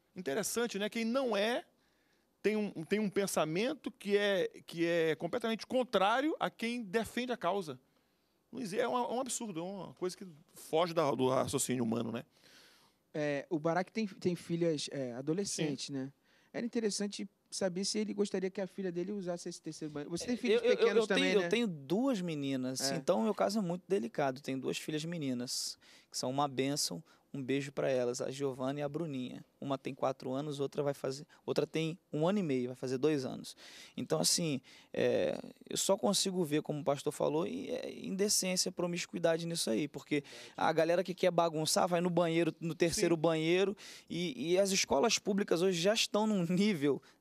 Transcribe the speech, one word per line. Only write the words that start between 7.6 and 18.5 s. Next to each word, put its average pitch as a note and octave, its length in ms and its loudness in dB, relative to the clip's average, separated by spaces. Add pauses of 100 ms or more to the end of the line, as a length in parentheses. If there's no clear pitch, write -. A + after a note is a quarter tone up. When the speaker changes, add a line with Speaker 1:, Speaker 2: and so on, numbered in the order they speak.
Speaker 1:
Não B3 100 -8
exi-, G#3 180 -4
é A#3 80 2
um, A#3+ 100 0
é A#3+ 160 -2
um A#3+ 80 -2
absurdo, A3+ 380 -6
é E3+ 40 -6
uma F#3 300 -10
coisa F3+ 240 -6
que G3 80 -14 (300)
foge E3 380 0
da, D#3+ 180 4
do B2+ 180 4
raciocínio B2+ 540 2
humano, A#2 280 -2
né? A#2 120 -6 (880)
Speaker 2:
É, D3 360 -2
o E3 100 0
Barak E3 320 0
tem, A3 160 -2
tem F3+ 280 -2
filhas, E3+ 560 -2
é, B2+ 220 -6
adolescentes, D3+ 760 -2
Speaker 1:
Sim. D3 60 -8
Speaker 2:
né? C3+ 180 -6 (420)
Era - 120 -4
interessante G#3 640 -4 (220)
saber F#3 320 -2
se G3+ 160 -2
ele G#3 140 -2
gostaria G3+ 360 -2
que G3+ 120 -6